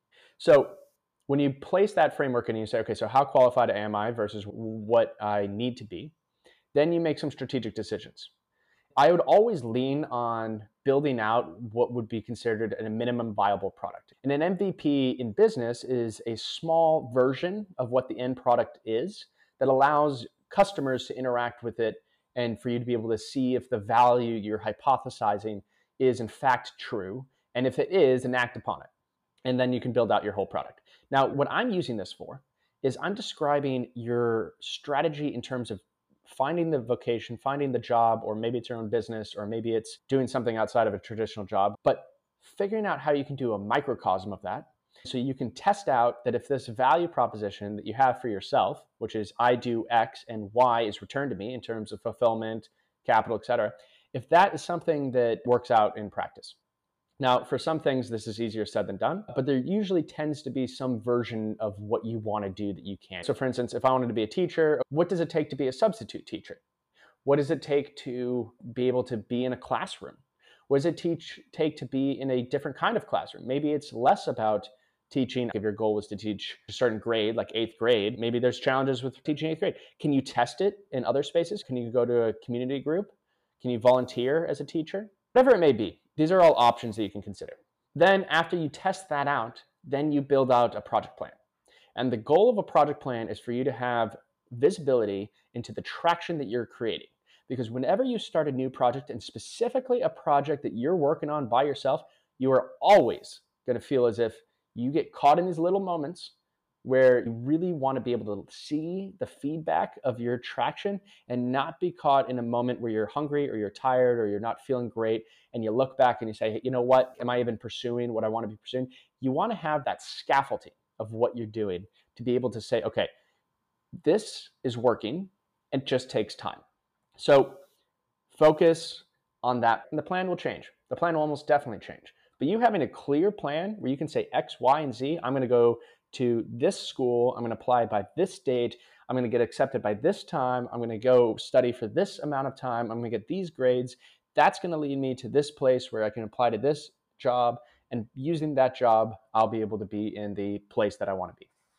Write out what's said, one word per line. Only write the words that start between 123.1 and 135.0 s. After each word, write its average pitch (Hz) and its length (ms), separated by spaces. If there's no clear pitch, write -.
this - 460
is 120 160
working. 120 520
It 135 140
just 127 220
takes - 280
time." - 240
So 139 420
focus 160 760
on 123 180
that. 117 300
And 156 80
the 147 60
plan 185 240
will 180 80
change. - 340
The - 60
plan 170 180
will 156 80
almost 151 260
definitely 139 360
change. - 300
But 131 100
you 214 120
having 214 220
a 117 60
clear 160 440
plan 175 460
where 127 120
you 139 60
can 147 120
say 117 240
X, - 280
Y, 131 200
and 139 140
Z, 135 280